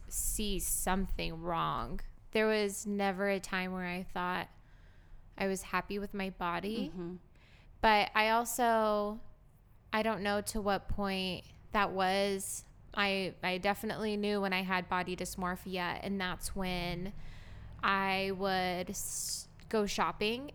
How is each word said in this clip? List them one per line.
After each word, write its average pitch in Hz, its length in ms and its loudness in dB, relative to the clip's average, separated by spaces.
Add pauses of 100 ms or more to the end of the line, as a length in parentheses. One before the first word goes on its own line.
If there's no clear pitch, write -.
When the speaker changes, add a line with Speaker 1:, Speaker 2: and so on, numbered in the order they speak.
Speaker 1:
see - 500 0
something 180 800 0
wrong. 156 600 -2 (320)
There 220 160 4
was 208 380 0
never 202 440 0
a 196 100 2
time 185 320 -2
where 185 140 -4
I 180 260 -4
thought 180 360 -2 (920)
I 190 80 2
was 190 160 0
happy 196 360 -2
with 202 140 -4
my 190 180 -4
body. 190 640 -2
Speaker 2:
Mm-hmm. 175 220 -6 (680)
Speaker 1:
But 214 340 6
I 214 160 4
also, 220 920 4 (720)
I 220 100 4
don't 214 200 0
know 208 200 2
to 214 180 -4
what 196 280 0
point 190 560 0 (280)
that 202 200 4
was. 190 720 2 (300)
I, 196 380 2 (100)
I 185 160 0
definitely 208 600 0
knew 208 240 2
when 196 100 2
I 185 100 2
had 185 260 0
body 180 280 0
dysmorphia, 180 840 -4
and 196 180 -2
that's 180 340 -4
when 180 580 -2 (680)
I 196 540 2
would 185 540 0
s-, - 580 -6 (200)
go 214 180 2
shopping 214 680 0